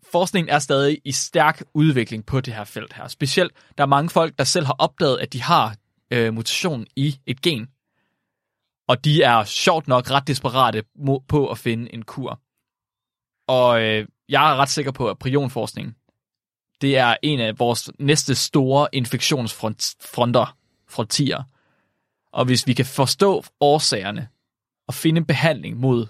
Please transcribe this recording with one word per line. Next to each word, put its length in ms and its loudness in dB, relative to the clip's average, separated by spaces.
forskningen 440 0
er 40 4
stadig 460 0
i 80 -8
stærk 500 0
udvikling 520 0
på 140 -2
det 140 -10
her 100 -10
felt 280 -16
her. 160 -16
Specielt, 440 -2
der 60 6
er 40 2
mange 220 4
folk, 280 0
der 60 2
selv 220 0
har 120 -2
opdaget, 400 0
at 140 -8
de 100 -8
har, 340 2
øh, 240 0
mutationen 520 -4
i 300 -2
et 160 -8
gen. 260 -4
Og 160 0
de 180 2
er 220 4
sjovt 440 -2
nok 220 2
ret 160 0
desperate 580 0
mo-, 320 -2
på 220 0
at 80 -8
finde 360 -6
en 80 -12
kur. 380 -12
Og, 360 4
øh, 260 -2
jeg 240 4
er 40 0
ret 120 2
sikker 240 -4
på, 180 -2
at 80 -6
prionforskning, 760 -4
det 180 2
er 240 4
en 180 0
af 180 -4
vores 400 -2
næste 360 0
store 600 2
infektionsfront-, 1040 -4
fronter, 560 0
frontier. 540 -4
Og 120 0
hvis 220 0
vi 80 2
kan 120 0
forstå 580 0
årsagerne 680 0
og 80 -8
finde 240 2
en 80 0
behandling 500 -2
mod 340 0